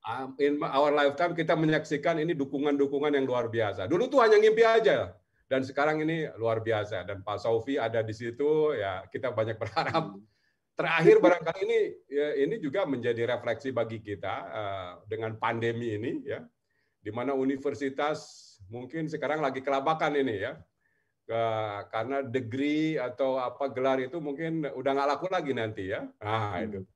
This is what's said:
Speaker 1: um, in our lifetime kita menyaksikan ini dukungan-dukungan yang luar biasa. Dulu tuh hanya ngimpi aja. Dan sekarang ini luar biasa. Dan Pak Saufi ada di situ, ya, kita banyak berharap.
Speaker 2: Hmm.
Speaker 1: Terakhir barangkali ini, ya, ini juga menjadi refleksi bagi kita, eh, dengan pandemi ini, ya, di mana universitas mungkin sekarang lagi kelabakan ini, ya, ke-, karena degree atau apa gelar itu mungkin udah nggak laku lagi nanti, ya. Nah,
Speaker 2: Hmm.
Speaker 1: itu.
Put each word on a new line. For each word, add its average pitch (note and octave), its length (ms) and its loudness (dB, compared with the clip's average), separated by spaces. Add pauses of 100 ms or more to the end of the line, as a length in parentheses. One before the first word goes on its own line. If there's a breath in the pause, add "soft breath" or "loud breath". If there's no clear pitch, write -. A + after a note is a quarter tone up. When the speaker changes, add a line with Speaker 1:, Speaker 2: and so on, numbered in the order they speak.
Speaker 1:
um, C3 180 -8 (140)
in D3 220 4
our D3 280 4
lifetime D3 460 4
kita E3 160 2
menyaksikan D#3 680 2
ini E3 140 0
dukungan-dukungan C#3+ 800 0
yang C3+ 160 2
luar B2 180 0
biasa. G#2 400 -2
Dulu F#3+ 220 2
tuh C4+ 160 6
hanya G#3+ 160 8
ngimpi A3 240 6
aja. E3+ 480 4 (320)
Dan C3 180 0
sekarang D3+ 400 0
ini D#3 320 -2
luar A2+ 300 0
biasa. G#2 420 -2
Dan G2 160 -8
Pak G#2 160 -4
Saufi A#2 400 0
ada A2+ 240 0
di A2 80 -4
situ, C#3+ 640 0
ya, G2 320 -4
kita - 240 -6
banyak A2 240 -2
berharap. C3+ 600 -2
Speaker 2:
Hmm. G#2 80 -20 (500)
Speaker 1:
Terakhir E3 480 6
barangkali F3 400 4
ini, A3+ 160 2 (300)
ya, C#3+ 260 0
ini D#3 240 0
juga D#3+ 300 -2
menjadi A#2+ 480 -2
refleksi A#2 340 -6
bagi A2+ 300 -4
kita, G2 340 -6 (140)
eh, G2 420 -8 (160)
dengan A2 300 -6
pandemi A#2 580 -2
ini, D3+ 300 -6
ya, A2 160 -8 (580)
di G#2 160 -10
mana B2+ 160 -4
universitas C3+ 880 -2 (480)
mungkin B2+ 400 -8
sekarang C#3+ 320 -4
lagi C3 240 -2
kelabakan D3 560 0
ini, B2+ 180 0
ya, A2+ 160 -6 (720)
ke-, A2 560 -2 (140)
karena B2 260 -2
degree C3+ 800 -2
atau B2+ 400 -2
apa B2+ 320 -4
gelar C3 320 2
itu D3 160 -6
mungkin D#3 480 -4
udah C3 260 -2
nggak C#3 240 2
laku E3 160 -8
lagi D3 220 0
nanti, G#2+ 340 -4
ya. C#3+ 160 -4 (160)
Nah, G#2+ 400 -2
Speaker 2:
Hmm. - 60 -4
Speaker 1:
itu. G3+ 120 -8 (160)